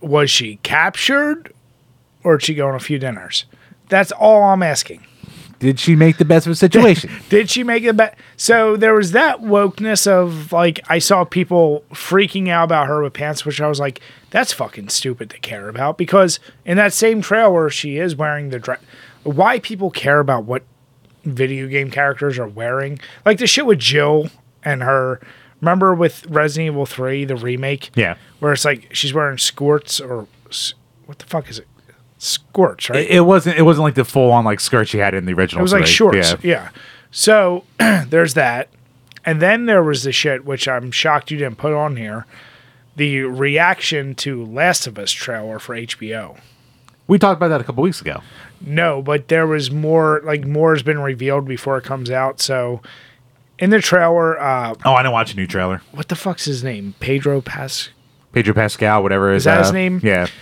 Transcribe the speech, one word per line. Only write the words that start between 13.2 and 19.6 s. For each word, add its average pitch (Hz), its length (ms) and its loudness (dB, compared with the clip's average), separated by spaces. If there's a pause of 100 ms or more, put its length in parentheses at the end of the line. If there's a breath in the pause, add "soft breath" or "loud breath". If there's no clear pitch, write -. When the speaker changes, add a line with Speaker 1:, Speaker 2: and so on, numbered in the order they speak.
Speaker 1:
which 143 140 -6
I 151 80 0
was 147 120 -2
like, 139 200 -6 (300 soft breath)
"That's 233 240 -2
fucking 107 360 -10
stupid 120 420 -6
to - 80 -20
care 104 280 -12
about," 131 300 -4
because 185 420 2 (240 soft breath)
in 175 140 -2
that 202 160 2
same 226 280 0
trailer 190 480 2
she 143 280 -6
is 170 180 -4
wearing 147 340 -6
the 127 100 -8
dre-, - 180 -8 (460 soft breath)
why 190 360 0
people 196 300 -8